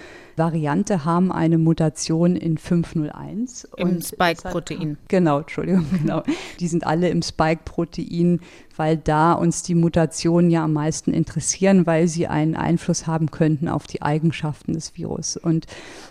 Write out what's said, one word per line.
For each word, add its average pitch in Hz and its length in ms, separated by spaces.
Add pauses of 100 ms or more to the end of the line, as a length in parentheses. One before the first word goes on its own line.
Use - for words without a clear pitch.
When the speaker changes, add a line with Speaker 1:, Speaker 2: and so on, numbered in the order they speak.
(380)
Speaker 1:
Variante 160 640
haben 175 260
eine 165 280
Mutation 165 800
in 160 200
fünf - 380
null 151 140
eins. 185 640
Speaker 2:
Im 180 140
Speaker 1:
Und 170 160
Speaker 2:
Spike-Protein. 170 840
Speaker 1:
es 147 60
hat, - 120
genau, 165 300
Entschuldigung, 165 540
<laughs> 175 80
genau. 156 220 (380)
Die 175 80
sind 165 180
alle 170 220
im 170 120
Spike-Protein, 170 1160 (380)
weil 156 180
da 156 380
uns 170 280
die 180 140
Mutationen 170 760
ja 165 140
am 156 80
meisten 151 420
interessieren, 185 720
weil 165 220
sie 165 200
einen 156 280
Einfluss - 520
haben 160 220
könnten 156 380
auf 147 200
die - 140
Eigenschaften 156 720
des 160 220
Virus. - 400
Und 160 320 (440)